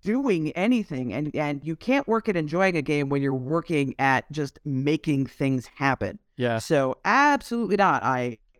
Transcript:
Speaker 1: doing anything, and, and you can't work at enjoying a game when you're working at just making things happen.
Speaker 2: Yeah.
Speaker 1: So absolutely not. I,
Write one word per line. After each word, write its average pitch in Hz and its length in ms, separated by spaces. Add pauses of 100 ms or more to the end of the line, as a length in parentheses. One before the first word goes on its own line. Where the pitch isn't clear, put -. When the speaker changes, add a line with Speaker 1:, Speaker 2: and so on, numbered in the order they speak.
Speaker 1:
doing 202 500
anything, 175 600
and, 147 220
and 147 280
you 160 120
can't 269 320
work 220 200
at 202 80
enjoying 170 400
a 156 60
game 147 280
when 143 120
you're 139 120
working 139 680
at 135 320
just 147 340
making 139 600
things 135 400
happen. 123 520 (180)
Speaker 2:
Yeah. 120 200
Speaker 1:
So 135 480
absolutely 233 720
not. 190 260
I, 123 340 (220)